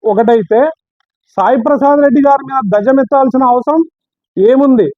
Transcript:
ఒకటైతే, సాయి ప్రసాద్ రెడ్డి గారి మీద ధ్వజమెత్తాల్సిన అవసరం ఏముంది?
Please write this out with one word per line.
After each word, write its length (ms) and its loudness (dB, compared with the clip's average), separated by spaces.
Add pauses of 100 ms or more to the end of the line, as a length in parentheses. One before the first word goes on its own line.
ఒకటైతే, 560 0 (760)
సాయి 240 0
ప్రసాద్ 380 0
రెడ్డి 220 2
గారి 240 0
మీద 140 -6 (100)
ధ్వజమెత్తాల్సిన 760 0
అవసరం 380 0 (560)
ఏముంది? 500 2 (100)